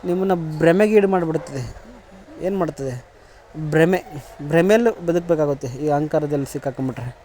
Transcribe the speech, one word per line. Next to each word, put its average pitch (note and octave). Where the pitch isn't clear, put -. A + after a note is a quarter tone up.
ನಿಮ್ಮನ್ನ F3
ಭ್ರಮೆಗೀಡು G3
ಮಾಡಿಬಿಡುತ್ತದೆ. D#3+
ಏನ್ F#3+
ಮಾಡ್ತದೆ? C3+
ಭ್ರಮೆ, D#3
ಭ್ರಮೆಯಲ್ಲಿ F3+
ಬದುಕಬೇಕಾಗುತ್ತೆ E3
ಈ C3
ಅಹಂಕಾರದಲ್ಲಿ D3
ಸಿಕ್ಕಾಕೊಂಡ್ಬಿಟ್ರೆ. B2+